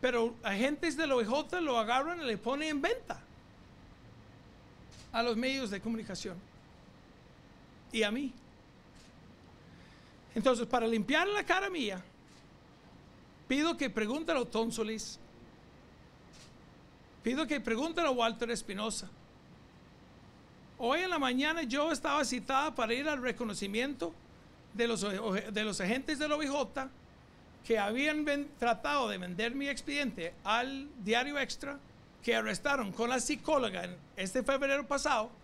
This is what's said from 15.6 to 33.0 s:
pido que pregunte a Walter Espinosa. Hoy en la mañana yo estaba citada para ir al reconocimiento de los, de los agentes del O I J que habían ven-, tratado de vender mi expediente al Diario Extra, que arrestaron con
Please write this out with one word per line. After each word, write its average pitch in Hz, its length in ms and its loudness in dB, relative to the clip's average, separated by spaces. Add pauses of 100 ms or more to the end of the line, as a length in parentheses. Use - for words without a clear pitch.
pido 262 240 0
que 277 160 0
pregunte 285 400 0
a 320 80 4
Walter 233 420 2
Espinosa. 208 580 -6 (1700)
Hoy 262 220 4
en 370 80 0
la 339 100 2
mañana 277 440 2
yo 294 280 2
estaba 294 340 2
citada 269 480 0
para 233 200 0
ir 277 140 0
al 294 140 0
reconocimiento 240 920 -2 (600)
de 233 140 2
los, 226 140 0
de 208 640 0
los 208 160 -2
agentes 254 380 0
del 302 140 0
O 302 100 2
I 294 60 0
J 269 420 -2 (720)
que 226 140 2
habían 277 480 2
ven-, 285 320 0
tratado 240 500 2
de 202 120 -2
vender 180 340 -2
mi 277 160 -2
expediente 269 640 -2 (100)
al 269 460 0 (140)
Diario 247 340 2
Extra, 277 420 -4 (420)
que - 140 2
arrestaron 220 560 0
con 233 180 -2